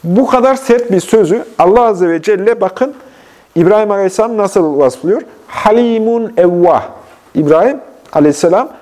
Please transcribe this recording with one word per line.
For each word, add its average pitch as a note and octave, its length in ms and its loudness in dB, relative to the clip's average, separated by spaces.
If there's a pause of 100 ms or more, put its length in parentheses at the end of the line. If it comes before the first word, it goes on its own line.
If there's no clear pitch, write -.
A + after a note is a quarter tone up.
Bu G3 220 0
kadar C4 280 2
sert A#3+ 380 0
bir F#3 80 2
sözü G#3+ 440 0 (140)
Allah G3+ 240 4
Azze F#3 260 0
ve E3 140 -2
Celle G3+ 380 -2
bakın B3 340 -4 (600)
İbrahim G#3 360 2
Aleyhisselam G3+ 460 -2
nasıl F#3+ 420 -2
vasflıyor? D3+ 440 0 (240)
Halimun A3+ 880 0
evvah. F3 520 2 (460)
İbrahim D#3+ 460 0 (320)
Aleyhisselam E3 560 0 (140)